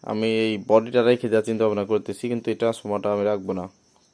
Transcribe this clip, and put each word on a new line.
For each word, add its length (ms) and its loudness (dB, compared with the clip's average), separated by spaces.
আমি 240 -4
এই 260 0
বডিটা 340 4
রেখে 260 2
দেওয়ার 200 2
চিন্তা 160 0
ভাবনা 200 0
করতেছি, 440 -4
কিন্তু 220 -4
এই 60 -2
ট্রান্সফর্মারটা 560 -2
আমি 120 0
রাখবো 280 -2
না, 160 -6